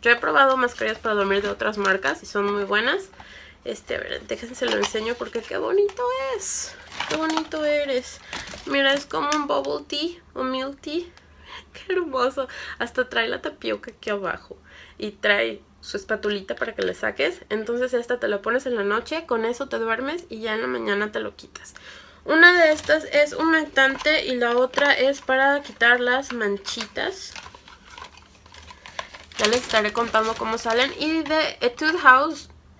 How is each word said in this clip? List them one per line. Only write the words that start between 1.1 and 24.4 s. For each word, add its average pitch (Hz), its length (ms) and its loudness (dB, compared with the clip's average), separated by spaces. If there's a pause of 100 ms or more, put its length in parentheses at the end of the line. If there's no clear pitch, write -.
dormir 196 260 2
de 208 60 -2
otras 214 280 -2
marcas 190 460 0
y - 40 -18
son 202 260 0
muy 202 100 -2
buenas. 226 460 0 (560)
Este, - 320 -8
a - 20 -4
ver, - 300 -8
déjense 240 380 -8
lo 220 100 0
enseño 220 380 -2
porque 233 280 -8
qué - 140 -8
bonito 403 480 0 (320)
es. - 400 -8 (320)
Qué - 80 -4
bonito 320 480 -2
eres. 294 560 -2 (460)
Mira, 277 280 2
es 285 120 -4
como 294 280 -2
un 294 140 0
bubble 285 400 -2
tea 311 340 -6 (120)
o 262 100 -4
milk 262 360 -4
tea. 320 220 -4 (520)
<laughs> - 180 -20
Qué - 220 -6
hermoso. 262 540 0 (300)
Hasta 247 300 -2
trae 226 200 0
la - 140 -4
tapioca - 480 -6
aquí - 200 -8
abajo. 196 460 -6 (420)
Y 208 140 -6
trae 208 500 0 (180)
su - 180 -8
espatulita 208 580 -4
para 220 180 -4
que 202 80 -4
le 180 120 -2
saques. - 460 -2 (100)
Entonces 233 440 -2
esta 240 240 0
te 226 80 -2
la 208 160 -2
pones 240 240 0
en 247 80 -2
la 208 100 0
noche, 240 420 -2
con 226 180 0
eso 240 240 -2
te 226 100 -4
duermes 247 520 -4
y 220 100 -10
ya 220 140 -4
en 220 80 -2
la 247 40 -2
mañana 214 460 -2
te 226 80 -6
lo 208 160 -8
quitas. - 380 -20 (500)
Una 339 300 8
de 320 180 8
estas 311 320 0
es 294 300 2
humectante 302 920 2
y 254 120 -2
la 240 200 2